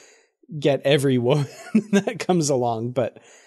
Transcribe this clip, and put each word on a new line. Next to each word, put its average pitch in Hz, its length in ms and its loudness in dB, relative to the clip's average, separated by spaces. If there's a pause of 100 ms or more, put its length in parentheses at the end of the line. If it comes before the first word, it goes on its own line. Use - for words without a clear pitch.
(600)
get 147 240 0
every 139 340 2
woman 131 300 2 (260)
<laughs> 220 180 0
that 202 280 0
comes 165 300 0
along." 120 420 -2
But 127 280 -4 (280)